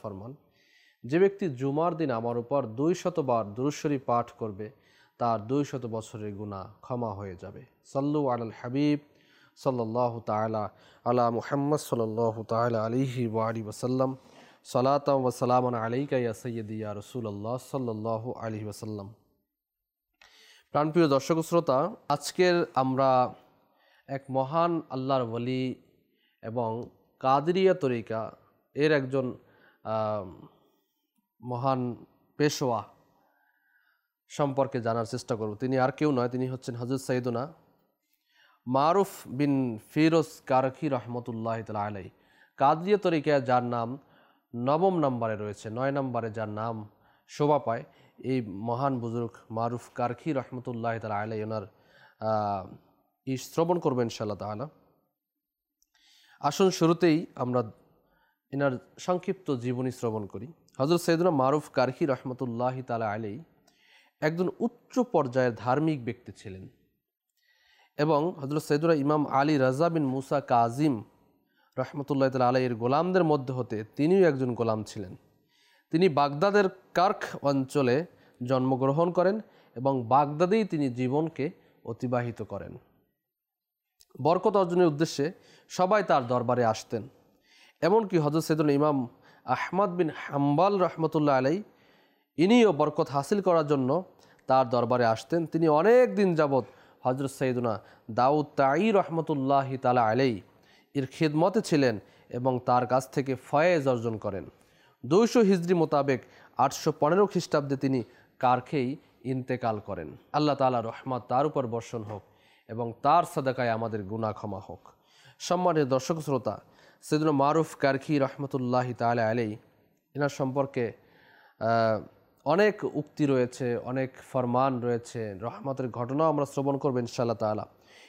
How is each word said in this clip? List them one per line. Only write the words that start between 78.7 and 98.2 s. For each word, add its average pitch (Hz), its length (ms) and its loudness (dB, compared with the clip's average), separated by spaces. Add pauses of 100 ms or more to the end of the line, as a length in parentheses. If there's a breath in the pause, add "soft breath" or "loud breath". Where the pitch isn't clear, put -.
করেন 190 280 2 (340 soft breath)
এবং 127 340 -2
বাগদাদেই 151 560 2
তিনি 151 240 -2
জীবনকে 131 600 -2 (340 soft breath)
অতিবাহিত 120 580 -4
করেন। - 360 -12 (1400)
বরকত 180 340 2
অর্জনের 180 300 4
উদ্দেশ্যে 156 460 0 (360 soft breath)
সবাই 190 340 2
তার 147 240 2
দরবারে 123 380 0
আসতেন। 110 440 -2 (720 soft breath)
এমনকি 190 380 2
হযরত 151 240 0
সৈয়দনা 151 300 2
ইমাম 139 360 2 (360 soft breath)
আহমদ 185 460 -2
বিন 175 200 -2
হাম্বল 147 720 2
রহমতুল্লাহ 156 580 2
আলাইহি, 151 240 0 (720 soft breath)
ইনিও 208 360 6
বরকত 151 380 0
হাসিল 143 300 0
করার 170 260 4
জন্য 143 380 2 (420 soft breath)
তার 131 220 4
দরবারে 120 360 2
আসতেন। 156 420 0
তিনি 165 220 2
অনেক 202 460 6
দিন 190 200 4
যাবৎ 139 300 2 (360 soft breath)
হযরত 131 300 -2
সৈয়দনা 123 500 -2 (300 soft breath)
দাউদ 139 360 2 (100)